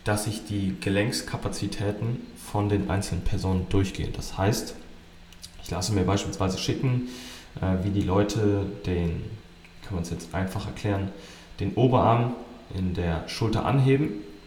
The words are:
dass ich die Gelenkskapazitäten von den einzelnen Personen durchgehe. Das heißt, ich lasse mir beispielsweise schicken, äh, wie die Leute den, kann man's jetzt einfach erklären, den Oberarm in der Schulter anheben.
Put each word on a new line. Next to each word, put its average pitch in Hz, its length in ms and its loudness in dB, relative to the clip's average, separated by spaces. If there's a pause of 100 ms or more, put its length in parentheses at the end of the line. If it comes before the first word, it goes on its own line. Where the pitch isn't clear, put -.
dass 107 240 0
ich 107 160 -6
die 98 380 -2
Gelenkskapazitäten 104 1400 -2 (180)
von 104 320 -2
den 101 220 2
einzelnen 87 340 0
Personen 92 460 2
durchgehe. - 400 2
Das - 280 -6
heißt, - 380 2 (880)
ich - 80 -8
lasse 92 220 0
mir 95 100 4
beispielsweise 95 540 0
schicken, 123 500 0 (540)
äh, 92 240 2
wie 104 60 2
die 98 100 2
Leute 101 640 4 (200)
den, 87 380 0 (600)
kann 95 120 -6
man's 85 140 -4
jetzt - 260 -8
einfach 95 300 -2
erklären, 98 440 -2 (520)
den 98 140 -2
Oberarm 120 580 6 (420)
in 92 180 0
der 85 360 0
Schulter 107 360 0
anheben. 135 440 4 (380)